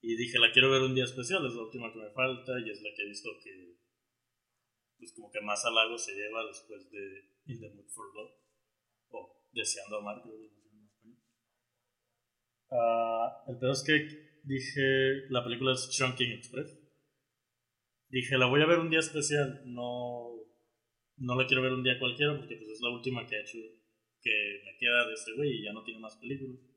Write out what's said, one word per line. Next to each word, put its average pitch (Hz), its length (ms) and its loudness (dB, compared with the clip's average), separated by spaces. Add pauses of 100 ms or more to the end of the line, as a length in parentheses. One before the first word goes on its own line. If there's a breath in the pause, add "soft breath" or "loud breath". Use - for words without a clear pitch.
Y 117 140 0
dije, 123 220 0
"La 117 140 8
quiero 131 180 8
ver 135 120 8
un 131 120 4
día 127 100 2
especial, 131 420 -2
es 117 80 -4
la 117 80 -6
última 113 300 -10
que 113 60 -12
me 107 120 -12
falta", 127 500 -2
y 113 100 -8
es 101 120 -10
la 104 140 -8
que 107 60 -6
he 104 60 -6
visto 104 220 -10 (120)
que, 90 340 -20 (1200)
pues, - 160 -20
como - 160 -20
que 104 100 -6
más 104 240 -2
halago 113 340 2
se 104 160 -8
lleva 107 320 -6
después 101 440 -18
de 98 340 -14 (220)
In 113 140 -12
the 107 140 -16
Mood 101 140 -20
for 101 260 -16
Love, 107 180 -14 (800)
o - 420 -16
Deseando 104 460 -6
Amar, 104 240 -10
creo 110 160 -18
que 110 80 -20
es 107 60 -20 (200)
en 107 120 -20
español. 110 340 -20 (1500)
Ah, 117 760 2
el 120 100 -8
pedo 127 140 0
es 139 120 -2
que 156 100 4 (500)
dije, 135 840 2
la 123 140 0
película 123 280 0
es 127 180 -2
Chungking 123 420 0
Express. 127 460 -10 (1300)
Dije, 127 300 0
"La 127 80 8
voy 139 160 8
a 156 40 6
ver 170 120 8
un 165 120 0
día 160 100 6
especial, 147 680 0
no, 120 640 -6 (840)
no 123 240 -2
la 131 60 4
quiero 131 160 4
ver 131 100 4
un 127 100 0
día 123 160 4
cualquiera, 143 380 0
porque, 113 200 -10
pues, 107 140 -14
es 110 100 -12
la 120 100 0
última 120 360 -4
que 107 100 -6
ha 107 40 -4
hecho, 117 180 -12 (640)
que 104 420 0
me 95 140 -20
queda 120 280 4
de 113 80 -6
este 110 220 -10
güey, 143 140 2 (100)
y 101 40 -8
ya 104 80 -6
no 107 120 -10
tiene 110 160 -12
más 110 160 -14
películas". 131 420 -8 (180)